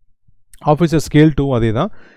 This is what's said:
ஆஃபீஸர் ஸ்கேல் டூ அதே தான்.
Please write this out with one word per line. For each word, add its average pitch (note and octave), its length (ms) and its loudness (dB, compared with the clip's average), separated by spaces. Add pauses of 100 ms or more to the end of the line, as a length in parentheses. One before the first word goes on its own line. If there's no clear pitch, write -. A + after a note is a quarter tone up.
(680)
ஆஃபீஸர் D3+ 340 0 (120)
ஸ்கேல் D3+ 220 6
டூ C#3 200 -2
அதே A2 180 -2
தான். C#3+ 200 -4 (240)